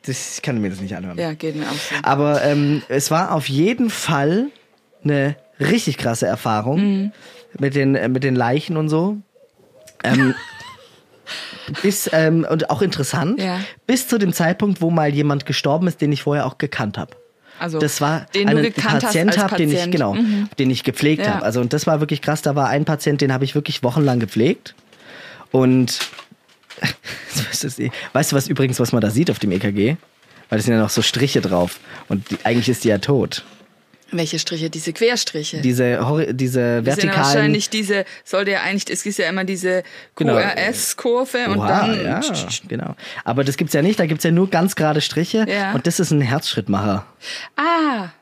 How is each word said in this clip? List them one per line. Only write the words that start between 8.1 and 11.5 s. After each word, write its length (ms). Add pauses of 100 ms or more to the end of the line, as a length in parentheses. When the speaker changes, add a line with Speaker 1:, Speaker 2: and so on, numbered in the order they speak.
Speaker 1:
den 120
Leichen 420
und 120
so. 280 (880)
Ähm, 360
Speaker 2:
<laughs> 1400